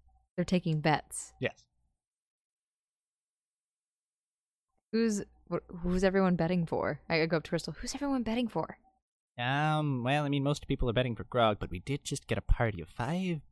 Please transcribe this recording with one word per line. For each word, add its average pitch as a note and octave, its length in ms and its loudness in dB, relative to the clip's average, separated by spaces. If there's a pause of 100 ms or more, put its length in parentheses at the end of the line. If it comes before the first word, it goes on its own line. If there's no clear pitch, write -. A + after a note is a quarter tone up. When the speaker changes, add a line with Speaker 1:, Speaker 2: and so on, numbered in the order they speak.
(380)
Speaker 1:
they're F3 80 0
taking E3 340 0
bets. - 600 -2
Speaker 2:
Yes. - 220 -4 (3250)
Speaker 1:
Who's, A3 320 2 (280)
wh-, - 300 -6
who's F3+ 220 0
everyone F#3 320 4
betting E3+ 300 0
for? A#2+ 340 -2 (100)
I E3 160 2
go D#3+ 120 0
up D3 60 -2
to - 60 -14
Crystal. D#3+ 300 -4
Who's B3 160 -8
everyone C4+ 280 -2
betting A3+ 240 -2
for? - 300 -6 (600)
Speaker 2:
Um, C#3+ 680 0
well, C#3+ 220 2
I C#3 40 -2
mean, C#3+ 140 0
most C#3+ 240 0
people B2+ 220 0
are G#2+ 40 0
betting B2 220 0
for - 80 -10
Grog, A2+ 360 4
but - 120 -8
we F2 80 -6
did C3+ 260 -4
just - 220 -6
get A2 100 0
a - 40 -4
party G#2+ 400 2
of D#2 80 -12
five E3 520 -4 (100)